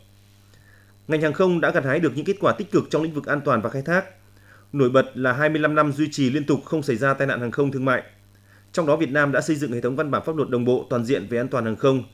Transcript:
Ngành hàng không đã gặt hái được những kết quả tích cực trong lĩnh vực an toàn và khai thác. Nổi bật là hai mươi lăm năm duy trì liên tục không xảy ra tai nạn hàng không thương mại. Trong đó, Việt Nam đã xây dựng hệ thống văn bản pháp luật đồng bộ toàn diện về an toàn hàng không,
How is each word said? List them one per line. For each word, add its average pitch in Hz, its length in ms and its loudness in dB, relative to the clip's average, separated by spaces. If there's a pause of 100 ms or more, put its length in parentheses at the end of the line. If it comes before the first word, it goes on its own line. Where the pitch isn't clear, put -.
(1080)
Ngành 151 140 0
hàng 151 100 0
không 180 280 2
đã 151 100 2
gặt 160 140 0
hái 135 160 0
được 143 160 2
những 147 80 -4
kết 196 160 -2
quả 175 120 2
tích 190 180 -6
cực 151 200 0
trong 156 120 0
lĩnh 160 120 -6
vực 143 120 -6
an 143 180 -2
toàn 120 180 2
và 113 80 -4
khai 135 120 -6
thác. 175 220 0 (680)
Nổi 131 180 2
bật 131 240 4
là 127 180 0
hai 147 160 0
mươi 156 120 0
lăm 151 140 2
năm 151 180 4
duy 151 180 -2
trì 135 200 0
liên 147 140 0
tục 143 200 0
không 160 180 -2
xảy 127 140 0
ra 135 180 2
tai 135 120 0
nạn 120 140 -2
hàng 120 100 -4
không 139 220 0
thương 131 120 -4
mại. 127 180 0 (720)
Trong 170 140 0
đó, 143 100 4
Việt 156 140 -2
Nam 143 220 2
đã 127 80 2
xây 147 160 0
dựng 135 160 -4
hệ 120 80 -4
thống 123 160 -2
văn 151 140 -2
bản 120 160 -2
pháp 160 100 -4
luật 135 120 -2
đồng 120 160 0
bộ 123 260 2
toàn 120 140 0
diện 113 260 -2
về 117 80 -2
an 131 100 -2
toàn 123 160 -2
hàng 110 120 -2
không, 135 380 2